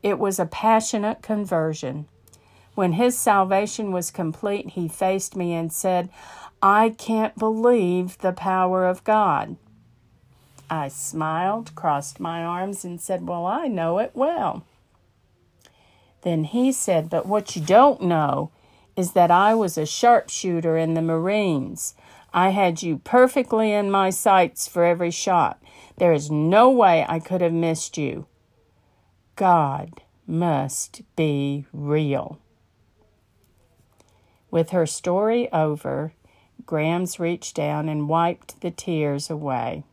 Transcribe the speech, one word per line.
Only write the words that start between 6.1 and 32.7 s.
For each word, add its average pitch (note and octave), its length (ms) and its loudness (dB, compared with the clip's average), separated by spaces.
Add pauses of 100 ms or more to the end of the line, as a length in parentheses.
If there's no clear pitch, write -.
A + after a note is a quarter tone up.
"I G#3 280 4
can't A3 480 -4
believe A3 800 2
the F#3 160 -2
power F#3 520 0
of F3+ 180 0
God." G#3 520 2 (1120)
I D3+ 200 -4
smiled, E3+ 840 -4
crossed C#3+ 460 -4
my E3+ 240 -6
arms, F#3 400 -6
and F3 160 -12
said, F3+ 280 -6
"Well, F3 180 -6
I C#4 220 -4
know E3+ 300 -2
it A3 160 -2
well." C4+ 500 -2 (1600)
Then E3 220 -2
he B3 300 0
said, E3 360 0
"But E3 160 -2
what G#3 300 -2
you F3 60 -6
don't A#3 400 6
know D#3 500 0 (440)
is F3+ 160 -2
that F3 180 6
I G3 240 6
was G3+ 240 0
a D#3 80 -2
sharpshooter E3+ 920 2
in E3 180 0
the D#3+ 80 0
Marines. E3 880 -2 (400)
I F#3 160 2
had F#3+ 320 0
you E3 160 -4
perfectly A#3+ 760 2
in G#3 200 0
my G3 180 2
sights F#3+ 580 2
for F3 180 0
every F3 260 0
shot. E3+ 480 0 (380)
There F3 160 4
is D3 180 -2
no F3 400 6
way F#3+ 360 4
I E3 120 -2
could F3+ 220 -4
have E3+ 120 2
missed E3 440 -2
you." - 280 -6 (1120)
God E3 640 0 (260)
must E3 760 -2 (120)
be C#3+ 560 -2
real. D3 680 -2 (2000)